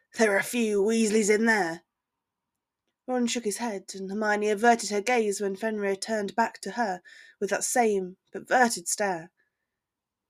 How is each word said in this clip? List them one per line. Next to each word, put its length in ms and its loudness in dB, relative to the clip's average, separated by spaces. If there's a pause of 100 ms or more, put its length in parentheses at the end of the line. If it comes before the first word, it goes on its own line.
(140)
There 200 2
are 40 2
a 60 0
few 380 0
Weasleys 480 2
in 160 2
there." 380 0 (1200)
Ron 220 0
shook 160 -4
his 140 -4
head, 360 -8
and 160 -8
Hermione 400 0
averted 420 4
her 100 0
gaze 400 0
when 160 -4
Fenrir 400 -2
turned 360 -4
back 280 -2
to 100 -8
her 300 -4 (360)
with 120 -4
that 160 -2
same 500 0 (160)
perverted 560 0
stare. 420 -4 (1000)